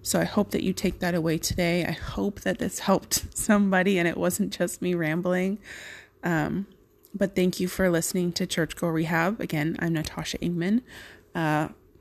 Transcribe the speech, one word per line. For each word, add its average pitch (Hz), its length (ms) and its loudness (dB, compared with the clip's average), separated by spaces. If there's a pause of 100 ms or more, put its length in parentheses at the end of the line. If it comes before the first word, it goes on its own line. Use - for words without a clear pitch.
So - 180 2
I 170 40 4
hope 202 260 2
that - 120 0
you 185 120 0
take - 240 -2
that 175 160 -2
away 165 240 0
today. 175 480 0
I 160 60 -2
hope - 480 -4
that - 180 -2
this 233 220 -4
helped - 560 0
somebody 196 600 4
and 175 80 2
it - 120 0
wasn't 185 340 0
just - 300 -4
me 180 120 2
rambling. 180 640 0 (640)
Um, 170 440 0 (480)
but 196 200 -2
thank 180 240 2
you 180 100 0
for 185 200 2
listening 175 440 2
to 180 140 -2
Church - 300 -2
Girl 170 140 -2
Rehab. 165 500 0
Again, 156 380 -2
I'm 165 160 0
Natasha 160 440 -6
Ingman. 175 440 0 (520)
Uh, 156 340 0 (320)